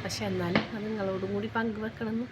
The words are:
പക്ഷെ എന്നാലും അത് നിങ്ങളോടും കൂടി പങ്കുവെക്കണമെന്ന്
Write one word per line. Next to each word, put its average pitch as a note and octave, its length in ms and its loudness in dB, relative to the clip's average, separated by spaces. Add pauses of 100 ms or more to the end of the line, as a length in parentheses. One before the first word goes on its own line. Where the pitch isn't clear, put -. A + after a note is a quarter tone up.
പക്ഷെ G3 260 -2
എന്നാലും F#3 340 4 (120)
അത് G#3 120 -2
നിങ്ങളോടും F#3+ 480 0
കൂടി G#3 220 0
പങ്കുവെക്കണമെന്ന് A3+ 760 -2